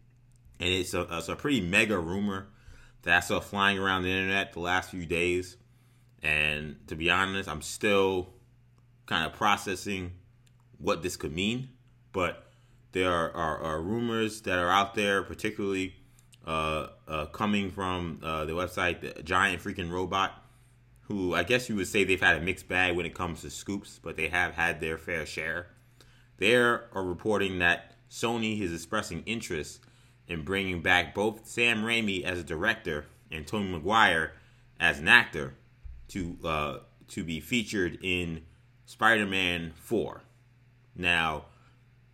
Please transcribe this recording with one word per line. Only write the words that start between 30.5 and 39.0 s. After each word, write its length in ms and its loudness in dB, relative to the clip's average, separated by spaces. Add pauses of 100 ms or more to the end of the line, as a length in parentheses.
back 340 4
both 320 -2
Sam 360 2
Raimi 400 0
as 160 -4
a 40 -8
director 640 -2 (260)
and 160 -8
Tobey 220 -2
Maguire 640 4 (460)
as 200 4
an 80 -2
actor 480 4 (540)
to, 340 -6
uh, 340 0 (320)
to 140 -6
be 160 -4
featured 600 0
in 400 -2 (440)
Spider-Man 920 2